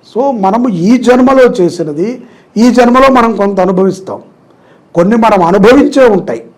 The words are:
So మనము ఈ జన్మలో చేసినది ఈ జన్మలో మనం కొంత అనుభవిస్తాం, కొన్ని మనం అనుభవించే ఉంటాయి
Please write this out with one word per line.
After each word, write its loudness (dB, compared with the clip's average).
So -4
మనము -2
ఈ 0
జన్మలో 2
చేసినది -4
ఈ 2
జన్మలో 2
మనం 0
కొంత -2
అనుభవిస్తాం, -4
కొన్ని 0
మనం 2
అనుభవించే 2
ఉంటాయి -4